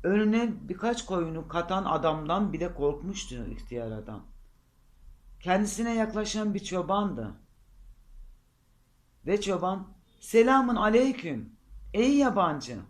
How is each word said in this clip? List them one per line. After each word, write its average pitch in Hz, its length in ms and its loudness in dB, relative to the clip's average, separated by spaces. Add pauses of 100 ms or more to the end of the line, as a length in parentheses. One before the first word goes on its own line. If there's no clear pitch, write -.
Önüne 214 500 2 (160)
birkaç 226 360 -4
koyunu 165 420 -4
katan 180 380 -2
adamdan 160 680 0
bile 170 200 -4
korkmuştu 147 600 -4
ihtiyar 117 560 -8
adam. 107 360 -10 (1120)
Kendisine 208 560 0
yaklaşan 214 580 -2
bir 202 100 -4
çobandı. 180 720 -2 (1900)
Ve 202 160 0
çoban, 190 460 -2 (320)
"Selamun 247 560 6
aleyküm, 214 800 2 (360)
ey 262 240 4
yabancı. 165 600 2 (120)